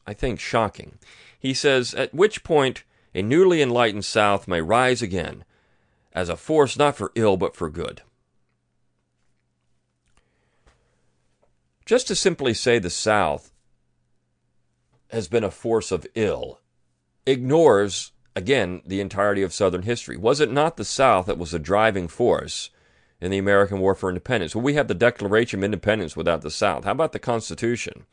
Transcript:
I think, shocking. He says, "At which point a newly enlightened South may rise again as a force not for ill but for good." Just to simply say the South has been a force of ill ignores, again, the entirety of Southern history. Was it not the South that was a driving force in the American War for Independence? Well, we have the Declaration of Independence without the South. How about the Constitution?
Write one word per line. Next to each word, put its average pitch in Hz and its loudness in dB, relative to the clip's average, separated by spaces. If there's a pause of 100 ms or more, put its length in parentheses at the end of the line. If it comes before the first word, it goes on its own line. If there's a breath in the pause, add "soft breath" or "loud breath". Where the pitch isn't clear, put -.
I 104 -12
think, 117 -6
shocking. - -4 (400 soft breath)
He 131 -4
says, 131 2
"At - -4
which 202 0
point 143 0 (300)
a 95 -2
newly 160 4
enlightened 117 2
South 104 2
may 87 -2
rise 117 2
again 92 -6 (680)
as 90 -4
a 85 -4
force 151 2
not 143 2
for 101 -8
ill 104 2
but 90 -4
for 82 -6
good." 80 -10 (3750)
Just 254 0
to 196 -4
simply 147 0
say 120 2
the 87 -4
South 92 0 (1600)
has 113 -6
been 117 0
a 98 -2
force 113 -2
of 87 -4
ill 80 -4 (680)
ignores, 127 4 (240)
again, 95 -2
the 98 -4
entirety 101 0
of 90 -2
Southern 92 0
history. 110 -6
Was 123 2
it 127 2
not 147 0
the 110 -8
South 107 2
that 101 -4
was 80 -8
a 85 -4
driving 95 0
force 80 -2 (500)
in 92 -4
the 98 0
American 98 2
War 95 2
for 95 -6
Independence? 90 -4
Well, 113 -4
we 143 0
have 139 2
the 113 -4
Declaration 107 0
of 95 0
Independence 104 -2
without 82 0
the 76 -10
South. 90 -2
How 98 -2
about 151 -2
the - -10
Constitution? - -6